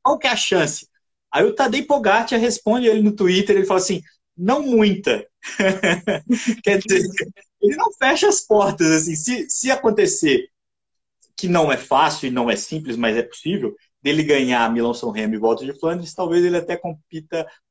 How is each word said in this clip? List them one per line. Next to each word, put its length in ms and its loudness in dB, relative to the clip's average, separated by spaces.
"Qual 160 0
que 80 -4
é 40 2
a 60 0
chance?" 500 -2
Aí 120 2
o 100 0
Tadej 320 -2
Pogacar 520 2
responde 480 0
ele 160 4
no 80 4
Twitter, 460 2
ele 80 2
fala 160 0
assim, 220 -4
"Não 260 0
muita." 640 0
<laughs> 1200 -2
Quer 160 2
dizer, 240 2
ele 160 4
não 180 0
fecha 340 2
as 120 2
portas, 500 2
assim, 260 0
se, 340 -4
se 200 -2
acontecer 800 0
que 120 -4
não 240 2
é 40 0
fácil 520 0
e 20 -4
não 200 0
é 60 0
simples, 400 -8
mas 200 0
é 60 0
possível, 520 -6
dele 200 0
ganhar 500 0
Milão-San 400 -2
Remo 220 -4
e 40 -6
Volta 260 0
de 140 -12
Flandres, 360 -6
talvez 300 0
ele 120 0
até 200 -4
compita 680 -10